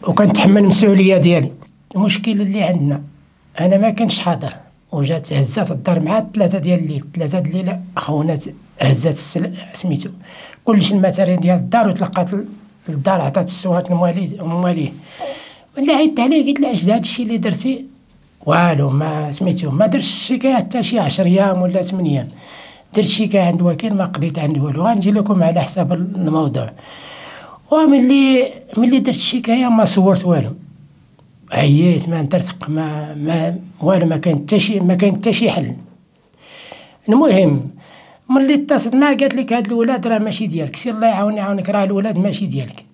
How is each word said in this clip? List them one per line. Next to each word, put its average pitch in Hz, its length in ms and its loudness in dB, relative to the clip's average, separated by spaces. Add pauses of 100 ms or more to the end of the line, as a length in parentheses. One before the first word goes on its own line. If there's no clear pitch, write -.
وكنتحمل 202 540 4
المسؤولية 190 540 4
ديالي. 165 360 2 (440)
المشكل 202 440 0
اللي 196 220 -2
عندنا، 147 400 0 (580)
أنا 185 180 4
ما 214 120 4
كنتش 214 280 -2
حاضر، 147 340 -4 (400)
وجات 151 400 -2
هزات 160 380 -2
الدار 175 300 0
مع 214 240 0 (100)
ثلاثة 190 240 2
ديال 175 200 0
الليل، 147 260 -4 (100)
ثلاثة 165 240 -2
د 147 80 -2
الليل 185 300 -4 (200)
خونا 151 420 -2 (420)
هزات 135 340 0
السل-، 160 380 -6 (200)
سميتو. - 380 -6 (540)
كلشي 208 300 2
الماتيريال 185 460 2
ديال 180 160 4
الدار، 220 320 2
وتلقات 180 460 -2
ال-، 202 140 -6 (400)
الدار 165 320 0
عطات 143 280 -2
السوات 180 420 -4
لموالي-، 175 500 -2
لمواليه. 165 520 -2 (840)
ولا 285 180 2
عيطت 311 240 2
عليه، 262 280 2
قلت 277 120 -2
له: 254 140 0
"اش 165 100 -2
هاد 220 160 4
الشيء - 260 -4
اللي 226 120 -2
درتي؟" 220 460 -2 (640)
والو، 156 440 2
ما 151 420 -2
سميتو، 175 380 -2
ما 180 160 2
درتش 262 180 0
الشكاية 262 500 -2
حتى 233 280 -2
شي 233 160 -2
عشر 175 280 0
أيام 185 360 2
ولا 180 200 0
ثمانية 175 360 -2
أيام. 117 100 -6 (680)
درت 208 120 2
الشكاية 202 360 0
عند 175 200 2
وكيل، 175 320 0
ما 190 100 0
قضيت 160 340 -4
عند 147 200 -2
والو. 147 280 -2
غنجي 208 240 2
لكم 202 320 2
على 165 180 2
حساب 165 320 -2
ال-، 180 240 -4
الموضوع. 151 560 -2 (1000)
وملي، 269 760 4 (320)
ملي 247 220 4
درت 220 100 0
الشكاية 247 600 0
ما 220 160 4
صورت 185 400 2
والو. 147 260 2 (1000)
عييت، 151 560 2
ما 165 140 -2
نطرطق، - 480 -4
ما، 151 440 -6
ما 165 440 -2 (220)
والو، 170 260 2
ما 160 100 0
كاين 151 220 0
حتى 185 200 0
شي، 202 220 0
ما 180 140 2
كاين 196 200 2
حتى - 180 -2
شي 220 180 0
حل. 127 260 -4 (1300)
المهم، 196 640 4 (600)
ملي 269 240 4
اتصلت 277 400 0
معاه 277 200 4
قالت 269 200 0
لك: 254 180 -4
"هاد 233 140 -2
الولاد 233 400 -2
راه 226 120 0
ماشي 214 280 -4
ديالك، 156 300 -6
سير 240 180 -6
الله 220 120 0
يعاوني 208 300 0
يعاونك، 196 320 -4
راه 202 160 0
الولاد 196 340 -2
ماشي 196 280 -2
ديالك." 131 480 -8